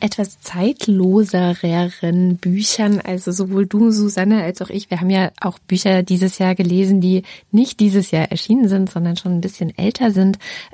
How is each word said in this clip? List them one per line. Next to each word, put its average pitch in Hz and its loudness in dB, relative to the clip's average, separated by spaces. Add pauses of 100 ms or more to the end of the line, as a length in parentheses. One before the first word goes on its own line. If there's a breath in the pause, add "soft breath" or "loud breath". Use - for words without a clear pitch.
etwas 208 -6
zeitloseren 180 0
Büchern. 202 0
Also 180 -6
sowohl 190 -2
du, 220 2
Susanne, 208 0
als 175 -6
auch 185 -8
ich. 202 -8
Wir 170 -2
haben 180 0
ja 190 0 (100)
auch 185 -6
Bücher 185 0
dieses 185 0
Jahr 185 0
gelesen, 190 2
die 185 2 (280 loud breath)
nicht 233 2
dieses 196 2
Jahr 160 0
erschienen 220 0
sind, 190 0
sondern 170 -2
schon 180 -4
ein 170 0
bisschen 175 -6
älter 220 0
sind. 196 2 (360 loud breath)